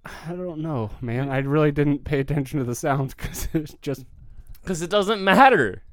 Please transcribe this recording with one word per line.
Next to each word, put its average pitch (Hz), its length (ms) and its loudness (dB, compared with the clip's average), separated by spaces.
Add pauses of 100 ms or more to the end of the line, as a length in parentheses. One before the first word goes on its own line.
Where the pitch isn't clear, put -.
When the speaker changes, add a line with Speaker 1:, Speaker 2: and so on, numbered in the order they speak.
Speaker 1:
I - 280 -14
don't 180 260 -8
know, 143 300 -4 (120)
man. 127 280 -2
I 131 100 -2
really 147 320 2
didn't 143 320 0
pay 147 160 -2
attention 139 400 -2
to 127 60 -2
the 120 100 -4
sound 139 400 -2
<laughs> - 20 -20
'cause - 360 -8
it's 151 280 -4
just 135 240 -6 (600)
Speaker 2:
'Cause 175 160 -4
it 170 80 -6
doesn't 202 340 2
matter. 190 680 6